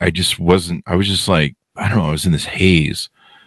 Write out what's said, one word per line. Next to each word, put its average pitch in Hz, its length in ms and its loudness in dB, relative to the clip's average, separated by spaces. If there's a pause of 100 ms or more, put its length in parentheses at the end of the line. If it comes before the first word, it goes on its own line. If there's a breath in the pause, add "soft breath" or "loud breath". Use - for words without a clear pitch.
I 87 100 0
just 85 280 -2
wasn't, 85 480 0
I 85 80 -2
was 98 140 2
just 98 180 -2
like, 78 300 0 (200)
I 101 120 -2
don't 104 100 0
know, 80 100 0
I 76 40 -2
was 78 140 -4
in 87 60 4
this 73 120 0
haze 80 640 0 (380 soft breath)